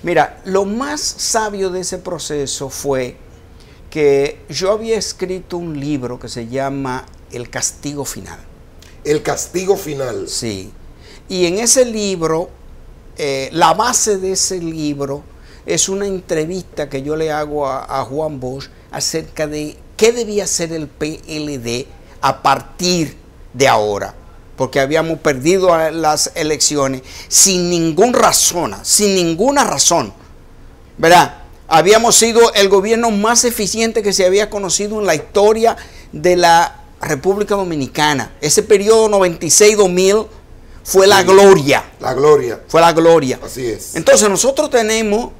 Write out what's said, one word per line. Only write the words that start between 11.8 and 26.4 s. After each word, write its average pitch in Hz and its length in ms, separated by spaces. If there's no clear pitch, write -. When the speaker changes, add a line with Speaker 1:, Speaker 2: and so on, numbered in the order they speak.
Speaker 1:
libro, 190 680
eh, 135 360
la 160 220
base 220 440
de 190 140
ese 185 280
libro 147 640
es 170 240
una 196 180
entrevista 175 840
que 135 140
yo 151 140
le 160 160
hago 147 340
a, 131 340
a 123 40
Juan 143 340
Bosch 131 300
acerca 156 560
de 151 280
qué 226 160
debía 208 340
ser 165 260
el 156 140
P 151 400
L 147 320
D 120 300
a 135 220
partir 180 720
de 131 140
ahora, 104 480
porque 131 220
habíamos 160 400
perdido 170 560
a 160 160
las 156 460
elecciones 143 680